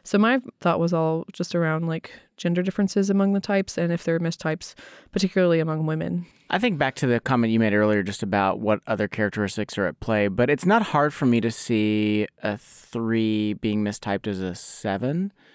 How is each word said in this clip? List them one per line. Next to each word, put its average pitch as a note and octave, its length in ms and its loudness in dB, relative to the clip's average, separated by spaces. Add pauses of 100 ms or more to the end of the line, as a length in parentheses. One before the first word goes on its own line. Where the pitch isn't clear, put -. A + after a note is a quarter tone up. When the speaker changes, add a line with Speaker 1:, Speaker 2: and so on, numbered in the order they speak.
Speaker 1:
So - 140 -2
my A#3 220 4 (220)
thought E3+ 180 2
was E3+ 140 0
all D#3+ 400 0
just - 200 -6
around, E3 340 0
like, E3 260 -6 (240)
gender F3 260 0
differences G3 460 0
among G3 240 2
the G3 80 0
types G3 360 -2
and E3+ 140 0
if E3+ 140 -4
there E3 100 0
are E3 40 0
mistypes, E3 540 -4 (380)
particularly F3+ 480 2
among D#3 260 -2
women. E3+ 400 -4 (240)
Speaker 2:
I - 80 0
think G#3 220 0
back C3+ 160 0
to - 100 -2
the A#2+ 140 4
comment A#2 320 2
you A2+ 80 4
made A2 140 4
earlier G#2+ 280 4
just G2+ 220 -4
about G2 380 2
what G#2 260 0
other G#2 220 -2
characteristics G#2 680 -4
are G2 80 0
at - 140 -4
play, G#2 300 0
but A#2+ 200 0
it's D3 160 0
not G#3+ 160 4
hard D3 320 0
for - 120 -2
me A#2+ 160 4
to A2+ 100 0
see G#2+ 760 0 (160)
a G#2 160 -4
three A2 960 -2
being G#2+ 280 -2
mistyped G#2 420 -4
as G2+ 140 -4
a F#2 160 -6
seven. C3+ 760 -4 (240)